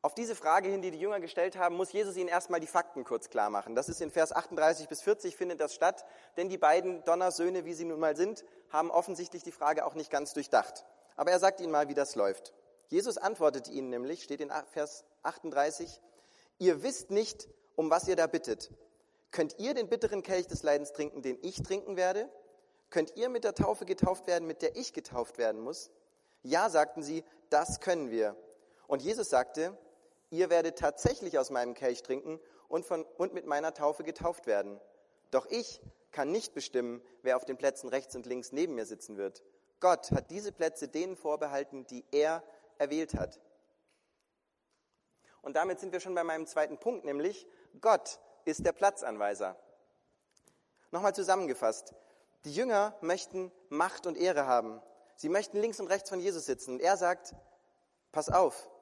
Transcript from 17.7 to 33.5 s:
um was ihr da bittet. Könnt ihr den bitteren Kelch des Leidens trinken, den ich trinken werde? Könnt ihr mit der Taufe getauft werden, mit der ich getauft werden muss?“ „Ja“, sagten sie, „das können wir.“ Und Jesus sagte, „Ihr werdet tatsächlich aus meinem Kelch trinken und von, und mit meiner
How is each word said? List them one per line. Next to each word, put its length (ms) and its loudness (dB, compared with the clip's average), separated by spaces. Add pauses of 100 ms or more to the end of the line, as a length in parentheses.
um 160 2
was 160 4
ihr 80 4
da 100 4
bittet. 460 -4 (580)
Könnt 300 -2
ihr 160 -2
den 120 -2
bitteren 360 -2
Kelch 240 0
des 160 -10
Leidens 300 2
trinken, 280 -6
den 220 -4
ich 180 -8
trinken 340 -4
werde? 320 0 (640)
Könnt 280 0
ihr 120 0
mit 140 -2
der 100 0
Taufe 320 2
getauft 400 2
werden, 220 0
mit 160 -6
der 120 0
ich 180 -8
getauft 440 -6
werden 240 0
muss?“ 300 -10 (500)
„Ja“, 300 2
sagten 320 4
sie, 200 -6 (280)
„das 300 2
können 280 0
wir.“ 260 2 (520)
Und 160 0
Jesus 260 -2
sagte, 480 2 (560)
„Ihr 160 2
werdet 300 4
tatsächlich 580 0
aus 120 2
meinem 240 -2
Kelch 300 -2
trinken 360 -6 (300)
und 160 -2
von, 180 -4 (140)
und 160 -2
mit 120 -8
meiner 280 0